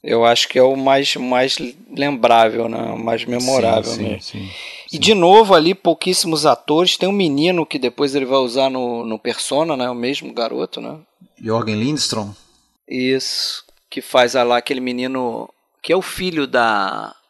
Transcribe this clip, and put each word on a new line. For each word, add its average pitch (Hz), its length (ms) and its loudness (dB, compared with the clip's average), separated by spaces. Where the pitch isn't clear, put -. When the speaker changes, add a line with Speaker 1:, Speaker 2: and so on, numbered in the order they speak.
Speaker 1:
Eu 117 220 0
acho 117 240 4
que - 100 0
é 127 40 8
o 131 120 6
mais, 135 420 2
mais 127 420 0
lembrável, 117 760 4
né? 113 100 -6
O 113 60 -6
mais 113 280 -4
memorável 120 680 0
Speaker 2:
Sim, 113 60 -8
sim, 107 60 -4
Speaker 1:
mesmo. 104 180 -6
Speaker 2:
sim, 98 280 -12
Speaker 1:
E 170 60 -10
Speaker 2:
sim. 147 40 -6
Speaker 1:
de 208 120 4
novo 196 420 6
ali, 170 200 4
pouquíssimos 165 720 -2
atores. 151 500 2
Tem 185 120 -2
um 202 40 0
menino 170 540 0
que - 120 -8
depois 131 360 -2
ele 139 100 0
vai 135 140 2
usar 131 320 0
no, 120 340 -4
no 113 140 -6
Persona, 139 580 -2
né? 127 140 -2
O 123 40 -6
mesmo 123 380 -6
garoto, 120 480 -6
né? 123 160 -12
Speaker 2:
Jürgen 110 400 -4
Lindström. 117 520 -4
Speaker 1:
Isso. 131 760 -4
Que - 100 -10
faz 123 340 2
lá 120 220 2
aquele 127 240 -4
menino 123 680 -6
que 156 100 -2
é 175 40 4
o 190 60 0
filho 165 440 -4
da 104 680 0